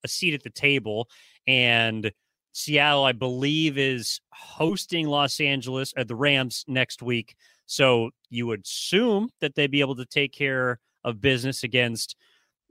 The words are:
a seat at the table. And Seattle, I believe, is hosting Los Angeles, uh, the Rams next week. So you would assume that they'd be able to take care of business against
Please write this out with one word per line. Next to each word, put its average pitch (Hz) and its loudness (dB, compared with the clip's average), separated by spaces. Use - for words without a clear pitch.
a 127 -6
seat 170 -2
at 139 -8
the 113 -14
table. 117 -2
And 117 2
Seattle, 147 2
I 127 2
believe, 139 0
is 131 -2
hosting 165 -4
Los 143 0
Angeles, 135 -2
uh, 131 -2
the 113 -6
Rams 135 0
next 131 -2
week. 120 -4
So 123 4
you 120 -6
would 107 -6
assume 214 0
that 147 -4
they'd 143 2
be 143 2
able 135 2
to 123 -10
take 143 0
care 127 -2
of 113 -4
business 131 0
against 117 -2